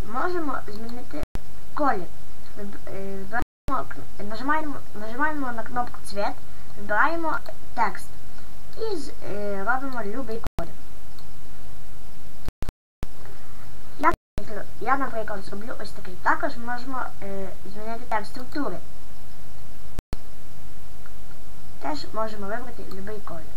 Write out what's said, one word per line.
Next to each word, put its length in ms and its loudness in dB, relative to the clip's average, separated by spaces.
Можемо 540 0
змінити 560 0
колір. 320 0
Виб-, 320 0
е, 280 -2
вибираємо 280 -2
кн-, 600 0
нажимаємо, 480 0
нажимаємо 580 -2
на 100 0
кнопку 420 0
«Цвіт», 300 0
вибираємо 640 0
текст 320 0
і 180 0
з-, 160 0
е, 340 0
робимо 380 0
любий 400 0
колір. 140 0
Я, 140 2
я, 160 0
наприклад, 480 0
зроблю 380 0
ось 80 0
такий. 320 -2
Також 340 0
можемо, 460 0
е, 260 0
змінити 340 0
текст 220 -2
структури. 460 0
Теж 320 0
можемо 320 0
вибрати 360 0
любий 280 0
колір. 360 0